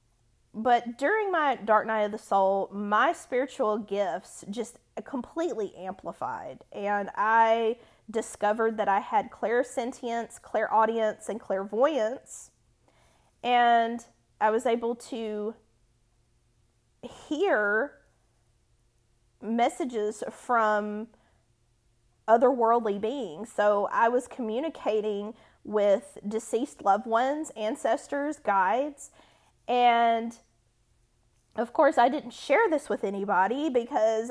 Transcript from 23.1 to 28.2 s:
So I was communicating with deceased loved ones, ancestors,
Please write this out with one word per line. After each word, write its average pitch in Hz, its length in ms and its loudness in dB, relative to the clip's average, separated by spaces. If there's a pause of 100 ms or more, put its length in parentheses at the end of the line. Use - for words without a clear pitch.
So 208 420 2
I 226 160 2
was 247 200 0
communicating 220 1040 -4 (300)
with 208 600 0
deceased 226 560 -6
loved 208 240 2
ones, 262 500 0
ancestors, 285 840 -4